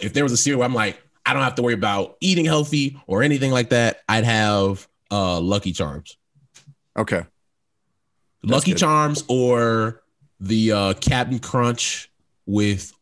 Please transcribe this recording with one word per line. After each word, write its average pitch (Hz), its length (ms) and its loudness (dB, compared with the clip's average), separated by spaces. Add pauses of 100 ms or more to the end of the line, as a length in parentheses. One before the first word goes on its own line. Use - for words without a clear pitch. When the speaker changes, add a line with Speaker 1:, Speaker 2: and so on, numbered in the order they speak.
Speaker 1:
If 101 100 -6
there 139 100 0
was 135 100 0
a 120 40 0
cereal 139 240 0
where 120 80 2
I'm 127 60 -2
like, 107 280 -2 (220)
I 131 80 0
don't 135 100 0
have 127 140 -2
to 127 60 -2
worry 120 120 2
about 101 460 -2
eating 175 240 2
healthy 147 640 0
or - 160 0
anything 139 280 2
like 123 200 0
that, 117 380 2
I'd 110 160 2
have, 104 640 0 (240)
uh, 92 300 0
Lucky 95 320 -2
Charms. 76 440 -8 (800)
Speaker 2:
Okay. 87 280 -2 (1160)
That's 104 100 0
Speaker 1:
Lucky 147 200 2
Speaker 2:
good. 160 60 0
Speaker 1:
Charms 151 500 0
or 117 760 0 (360)
the, 110 340 0
uh, 98 220 2
Captain 123 460 -2
Crunch - 680 -4 (400)
with 101 540 -2